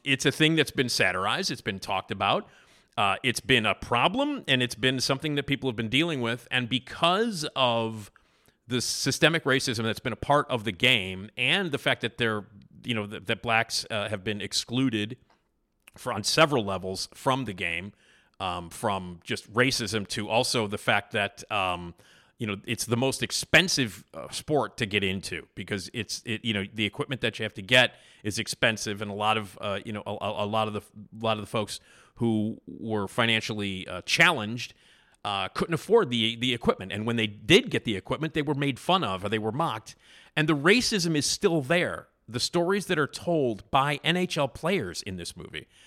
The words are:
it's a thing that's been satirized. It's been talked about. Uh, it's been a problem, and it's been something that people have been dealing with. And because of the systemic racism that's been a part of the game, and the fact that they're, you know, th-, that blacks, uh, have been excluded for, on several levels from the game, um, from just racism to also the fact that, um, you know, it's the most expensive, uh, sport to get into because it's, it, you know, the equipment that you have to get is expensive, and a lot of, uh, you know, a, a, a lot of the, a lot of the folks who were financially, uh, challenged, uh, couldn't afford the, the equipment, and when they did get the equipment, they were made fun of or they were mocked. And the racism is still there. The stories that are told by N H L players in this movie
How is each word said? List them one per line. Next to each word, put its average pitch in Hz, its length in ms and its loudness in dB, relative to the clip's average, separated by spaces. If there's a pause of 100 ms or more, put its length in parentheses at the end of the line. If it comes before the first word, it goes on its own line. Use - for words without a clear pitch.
it's 135 220 2
a 139 60 4
thing 160 220 4
that's 151 160 4
been 127 180 0
satirized. 107 600 0
It's 135 100 -8
been 95 200 -6
talked 95 320 -4
about. 104 340 0 (500)
Uh, 98 280 4
it's 123 160 0
been 113 260 4
a 98 80 4
problem, 214 720 0
and 127 160 2
it's 120 140 -2
been 131 240 0
something 147 340 -2
that 143 120 -2
people 135 220 -2
have 113 80 -4
been 113 120 -4
dealing 143 320 2
with. 117 300 -4
And 123 180 0
because 170 800 0 (100)
of 113 560 0 (560)
the 123 120 0
systemic 151 640 2
racism 131 380 2
that's 110 160 -2
been 120 140 -4
a 104 40 -6
part 147 320 2
of 117 160 -2
the 110 80 -2
game, 95 640 2
and 151 360 0
the 131 60 -2
fact 131 220 0
that 117 160 -4
they're, 110 300 -2 (380)
you 120 100 -2
know, 104 120 -4
th-, 101 200 -12
that 113 160 -4
blacks, 113 480 0
uh, 107 180 -2
have 101 160 -6
been 104 160 -4
excluded 113 800 -2 (800)
for, 123 140 -6
on 107 100 -4
several 143 420 4
levels 95 480 -4
from 131 320 0
the 107 80 -6
game, 90 400 -6 (480)
um, 87 300 -6
from 92 540 -4
just - 280 -8
racism 113 560 0
to 104 200 -4
also 117 380 2
the 101 120 -4
fact 104 340 0
that, 101 380 -2
um, 90 420 -2 (460)
you 117 80 -6
know, 101 180 -2
it's - 220 -4
the 117 100 0
most 131 260 0
expensive, 151 800 2 (100)
uh, 69 160 -12
sport 131 460 -2
to 117 100 -4
get 98 180 0
into 92 500 -4
because 95 380 -6
it's, - 320 -6
it, 110 200 -6
you 113 100 0
know, 98 180 -2
the 107 120 -2
equipment 135 360 -4
that 113 180 -2
you 117 40 -6
have 107 120 -6
to 104 80 -10
get 120 340 4 (260)
is 104 160 -4
expensive, 107 640 -2
and 104 80 -8
a 98 40 -8
lot 107 220 2
of, 104 240 -6
uh, 101 240 -4
you 110 80 -8
know, 104 140 -8
a, 104 60 -4
a, 104 320 -4
a - 20 -2
lot 110 220 0
of 104 60 -6
the, 101 60 -4
a 107 440 -14
lot 110 120 0
of 104 60 -6
the 95 80 -12
folks 107 300 -4 (360)
who 110 500 2
were 104 420 -4
financially, 107 800 0
uh, 90 140 -8
challenged, 123 720 2 (520)
uh, 98 240 -2
couldn't - 260 -4
afford 185 360 4
the, 117 240 2
the 123 180 0
equipment, 98 380 0
and 107 160 -4
when 117 80 2
they 110 140 2
did 143 420 4
get - 140 0
the 110 100 0
equipment, 135 400 -4
they 156 80 0
were 143 120 0
made 139 240 -2
fun 175 260 2
of 95 200 -2
or 104 40 -2
they 107 100 2
were 107 140 -2
mocked. 131 420 -4 (420)
And 156 120 2
the 160 80 4
racism 175 580 4
is 139 120 2
still 165 360 2
there. 131 460 0 (200)
The 113 120 -4
stories 175 460 0
that 175 120 0
are 143 80 2
told 131 640 0
by 143 320 2
N 165 140 2
H 180 200 -2
L 143 120 0
players 147 540 -4
in 95 140 -8
this 85 200 -10
movie 73 320 -12 (180)